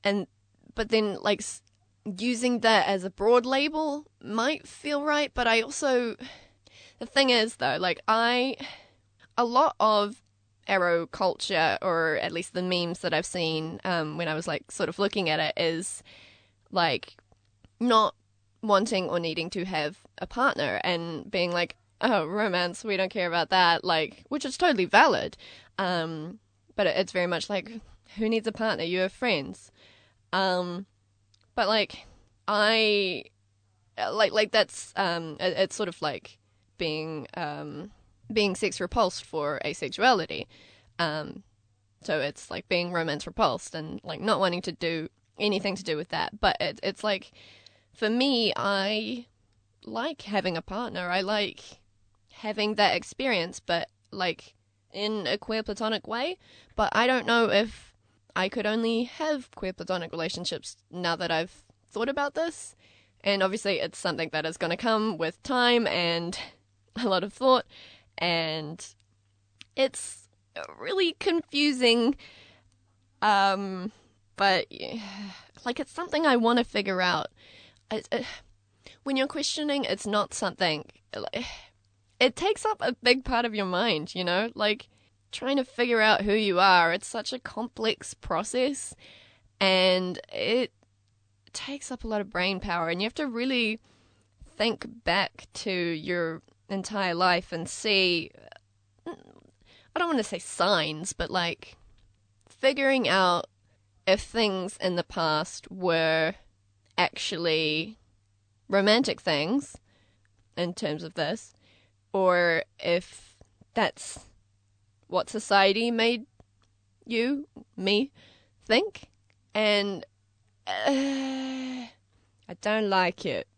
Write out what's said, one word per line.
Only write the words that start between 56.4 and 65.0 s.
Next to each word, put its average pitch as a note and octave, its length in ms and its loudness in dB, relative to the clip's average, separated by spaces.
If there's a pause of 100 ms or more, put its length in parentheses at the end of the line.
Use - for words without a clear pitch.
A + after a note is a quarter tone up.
But G#3+ 180 2
I A#3 120 4
don't B3+ 200 2
know A#3 240 4
if - 440 0 (420)
I F#3 120 0
could G#3 180 -4
only A3+ 380 0
have D4+ 480 -4
queer F#3 200 -8
platonic F3+ 400 -6
relationships E3 640 -6 (140)
now E3+ 260 -2
that E3+ 140 -4
I've E3 320 -2 (280)
thought A3+ 180 -2
about C#4+ 260 -2
this. E4 400 -4 (480)
And G3 200 2
obviously F#3+ 380 0
it's - 180 -6
something E3 340 -2
that D#3 140 -2
is E3 100 -4
gonna E3+ 200 -2
come A3 420 0